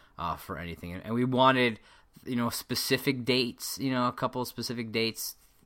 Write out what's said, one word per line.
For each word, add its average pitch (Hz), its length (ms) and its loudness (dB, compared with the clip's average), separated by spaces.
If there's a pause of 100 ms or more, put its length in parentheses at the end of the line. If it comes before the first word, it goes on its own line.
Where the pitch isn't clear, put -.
(180)
uh, 82 180 -2
for 85 220 -8
anything. 85 340 -8
And, 92 120 -10
and 110 100 -4
we 120 100 2
wanted, 127 560 4 (440)
you 123 120 -6
know, 120 140 0
specific 127 760 0
dates, 123 560 0
you 135 100 0
know, 123 180 2
a 113 40 0
couple 127 300 -2
of 120 60 -4
specific 117 440 -6
dates, 113 440 -2 (300)